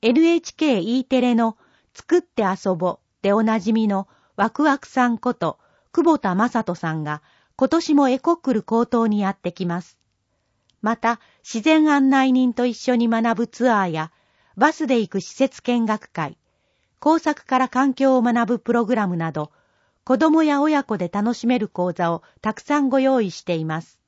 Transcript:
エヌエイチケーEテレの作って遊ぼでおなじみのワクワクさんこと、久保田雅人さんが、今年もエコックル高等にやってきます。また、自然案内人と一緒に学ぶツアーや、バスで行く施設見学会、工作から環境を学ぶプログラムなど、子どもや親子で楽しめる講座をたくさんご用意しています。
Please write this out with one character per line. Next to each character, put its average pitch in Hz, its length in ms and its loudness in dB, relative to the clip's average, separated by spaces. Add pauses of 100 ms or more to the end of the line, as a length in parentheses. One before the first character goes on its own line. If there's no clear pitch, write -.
エ 233 120 2
ヌ 285 80 4
エ 330 140 4
イ 330 60 -2
チ - 140 -18
ケ 285 220 0
ー - 20 0
E 233 240 -2
テ 254 160 0
レ 247 160 2
の 226 220 0 (360)
作 - 260 -2
っ - 20 -6
て - 220 -6
遊 190 300 -2
ぼ 175 280 -4 (200)
で 196 120 2
お 220 100 2
な 220 160 0
じ 202 140 -2
み 220 160 0
の 196 180 -4 (300)
ワ 220 120 0
ク 294 140 -4
ワ 285 160 2
ク - 80 -20
さ 247 220 0
ん 233 80 -4
こ 247 160 -4
と、 - 260 -6 (320)
久 311 180 2
保 302 100 2
田 185 160 -2
雅 226 280 0
人 180 100 -6
さ 165 200 -6
ん 160 100 -6
が、 151 180 -8 (360)
今 262 100 2
年 311 280 0
も 285 120 4
エ 254 120 0
コ 339 140 0
ッ 330 40 -2
ク - 160 -4
ル 220 100 -2
高 233 220 0
等 226 220 0
に 208 120 0
や 196 120 -2
っ 196 60 -10
て 175 140 -8
き 180 140 -8
ま 175 160 -4
す。 - 160 -20 (840)
ま 220 140 -2
た、 226 240 -2 (240)
自 - 160 -8
然 311 320 4
案 277 180 4
内 262 220 2
人 254 220 2
と 247 120 -2
一 240 100 -2
緒 247 200 -2
に 233 140 2
学 226 300 0
ぶ 233 80 -2
ツ 254 220 -2
ア 214 120 2
ー 180 100 -2
や、 160 220 -8 (420)
バ 285 160 2
ス 311 160 -6
で 240 140 2
行 202 80 -4
く 196 100 -4
施 - 140 -14
設 - 280 -2
見 240 220 -2
学 214 280 -4
会、 - 260 -8 (640)
工 320 180 2
作 302 300 -4
か 262 100 0
ら 254 100 2
環 262 280 0
境 262 200 2
を 254 60 2
学 233 260 0
ぶ 233 120 -2
プ - 140 -4
ロ 233 120 2
グ 220 80 -2
ラ 214 140 -2
ム 175 100 -4
な 165 140 -4
ど、 151 200 -8 (520)
子 254 140 0
ど 320 120 2
も 320 140 4
や 285 180 2
親 302 220 2
子 208 160 -4
で 180 100 -4
楽 208 240 -2
し 233 140 -4
め 247 100 2
る 202 100 -2
講 180 260 -4
座 170 200 -2
を 165 80 -8 (200)
た 214 120 -4
く - 60 -10
さ 294 200 -2
ん 277 100 0
ご 269 100 2
用 262 220 2
意 190 100 -2
し - 100 -16
て 175 140 -4
い 160 100 -4
ま 160 160 -6
す。 - 260 -20